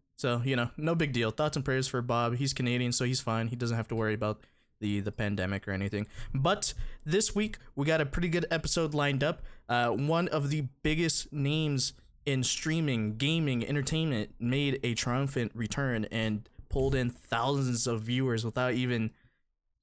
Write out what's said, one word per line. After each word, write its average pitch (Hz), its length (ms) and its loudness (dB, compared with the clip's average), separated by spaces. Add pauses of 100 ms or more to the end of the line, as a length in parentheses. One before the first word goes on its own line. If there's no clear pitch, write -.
(180)
So, 120 280 2
you 135 100 2
know, 120 220 2
no 160 180 2
big 151 180 2
deal. 117 180 2
Thoughts 151 240 0
and 139 100 -2
prayers 131 220 0
for 123 140 -2
Bob. 120 340 0
He's 135 180 0
Canadian, 123 380 0
so 123 140 0
he's 127 160 0
fine. 113 260 0
He 120 80 -4
doesn't 117 220 -2
have 110 120 -2
to 113 60 -4
worry 110 180 0
about 107 280 -2 (380)
the, 101 200 0
the 101 120 -2
pandemic 98 560 -2
or 101 40 -4
anything. 98 360 -2 (260)
But 175 400 2 (320)
this 185 300 2
week, 214 220 -2 (180)
we 143 100 0
got 160 160 4
a 143 40 2
pretty 170 240 0
good 165 220 0
episode 160 420 0
lined 143 300 2
up. 170 180 0 (260)
Uh, 120 220 2
one 156 380 2
of 143 220 0
the 151 160 0 (180)
biggest 160 500 2
names 147 600 0 (320)
in 135 180 2
streaming, 127 760 0
gaming, 139 500 2
entertainment 143 720 -2
made 135 440 0
a 120 100 0
triumphant 127 600 0
return 117 560 -2
and 110 360 -2 (220)
pulled 135 240 2
in 123 160 2
thousands 123 800 0
of 113 140 0
viewers 120 440 0
without 127 280 0
even 120 380 0 (720)